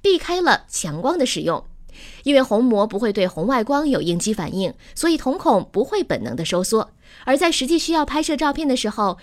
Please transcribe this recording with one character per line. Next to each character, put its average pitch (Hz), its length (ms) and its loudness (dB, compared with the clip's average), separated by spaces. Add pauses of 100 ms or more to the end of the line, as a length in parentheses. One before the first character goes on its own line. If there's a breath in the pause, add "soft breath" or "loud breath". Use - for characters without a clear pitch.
避 381 160 4
开 349 200 -2
了 285 300 2
强 160 320 -6
光 311 160 0
的 269 80 2
使 - 140 -4
用。 156 260 -2 (580 loud breath)
因 285 120 2
为 262 80 8
虹 226 200 2
膜 214 220 4
不 202 140 -6
会 220 120 0
对 196 160 0
红 180 200 -4
外 262 160 2
光 285 260 0
有 233 140 0
应 170 160 0
激 214 120 -2
反 180 240 -4
应， 190 160 -2 (220 loud breath)
所 320 160 0
以 320 80 2
瞳 262 180 -2
孔 247 360 2
不 208 120 0
会 392 200 -2
本 107 200 -4
能 127 120 -6
的 156 100 -4
收 180 180 0
缩， - 280 0 (340 loud breath)
而 262 100 4
在 339 160 2
实 262 140 -2
际 311 140 2
需 320 120 -2
要 311 140 2
拍 302 160 -2
摄 302 160 -2
照 285 160 0
片 294 140 -2
的 254 100 2
时 220 100 -4
候， 202 360 -2